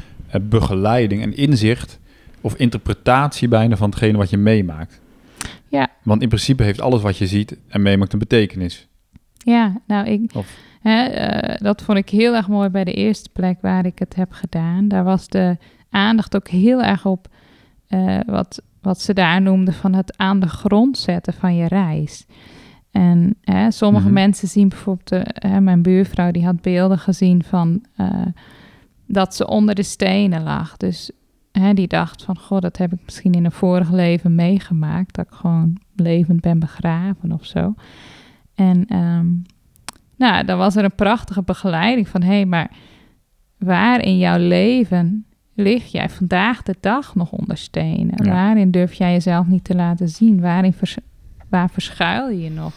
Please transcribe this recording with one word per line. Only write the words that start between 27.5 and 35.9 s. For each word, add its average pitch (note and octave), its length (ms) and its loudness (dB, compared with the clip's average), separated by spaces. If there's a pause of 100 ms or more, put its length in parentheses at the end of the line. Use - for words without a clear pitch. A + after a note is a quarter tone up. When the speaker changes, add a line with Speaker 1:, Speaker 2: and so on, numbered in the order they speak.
Speaker 2:
eh, F#3+ 140 -2 (1000)
dat G3 280 -2
ze - 120 -4
onder G#3 280 2
de G3 80 -2
stenen F#3+ 600 0
lag. D3+ 340 -6
Dus, F#3 340 -6 (400)
hè, G3 220 2
die F#3+ 140 2
dacht E3+ 360 -4
van, F#3 140 -6
"Goh, G3 220 -4
dat F3 180 -4
heb F3+ 160 -2
ik F3+ 120 -6
misschien - 280 -2
in F3 120 2
een E3+ 60 0
vorig F3+ 400 0
leven E3+ 440 2
meegemaakt, E3+ 800 -2
dat F3 100 -6
ik - 80 -14
gewoon E3 440 0 (180)